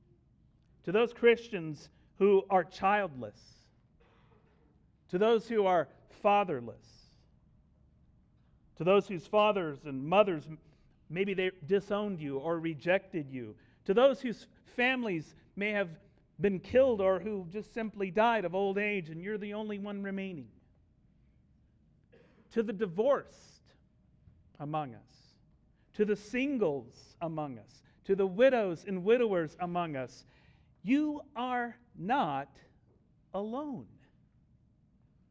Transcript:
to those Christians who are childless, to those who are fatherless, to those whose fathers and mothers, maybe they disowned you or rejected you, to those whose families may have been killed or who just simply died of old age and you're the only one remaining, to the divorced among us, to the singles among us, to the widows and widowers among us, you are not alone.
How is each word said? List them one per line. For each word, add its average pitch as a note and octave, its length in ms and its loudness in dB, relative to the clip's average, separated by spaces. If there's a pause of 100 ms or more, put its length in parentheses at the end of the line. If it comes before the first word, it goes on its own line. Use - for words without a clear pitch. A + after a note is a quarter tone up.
(800)
to E3+ 100 -8
those A#3 220 2
Christians G#3 760 0 (280)
who G3 320 6
are F#3 140 4
childless, F3+ 760 -2 (1700)
to F3+ 100 -2
those A3 280 2
who G#3 200 2
are F3 200 4 (360)
fatherless, F3 880 0 (1700)
to E3 60 -8
those F#3+ 240 4
whose F3 200 -10
fathers G3 580 0
and C3+ 180 -6
mothers, E3+ 460 2 (600)
maybe F#3+ 260 -2
they F#3 160 0 (160)
disowned G3+ 520 -2
you C#3 200 -6
or E3 200 -2
rejected E3 720 -2
you, B2 260 -10 (300)
to G3 80 0
those B3+ 280 6
whose - 260 -6 (280)
families A#3+ 600 -2 (200)
may G3+ 140 -2
have G3+ 200 -2 (520)
been F#3+ 180 2
killed B3 400 4
or F#3+ 200 4
who G3 320 -6
just G#3 220 -10
simply G#3 360 -4
died G#3+ 340 4
of E3+ 120 -4
old G3 240 0
age G3+ 300 -2
and D#3+ 120 -10
you're G#3 160 -6
the G#3 160 -8
only G#3+ 240 -6
one G3+ 240 -8
remaining, F#3+ 480 -8 (2000)
to A3+ 120 -2
the G#3+ 100 -6
divorced G#3 1000 -4 (840)
among D3 340 -8
us, - 420 -20 (580)
to G#3 100 0
the G#3 120 2
singles G3+ 1080 -4
among D#3 380 -6
us, - 240 -20 (200)
to G3 100 0
the G3 140 2
widows G3+ 580 2
and F#3 200 -6
widowers G#3 560 2
among F3 340 -4
us, C3 300 -10 (560)
you D4 400 0 (140)
are A#3+ 420 -4 (200)
not D#3+ 520 -2 (840)
alone. A3 520 -6 (1500)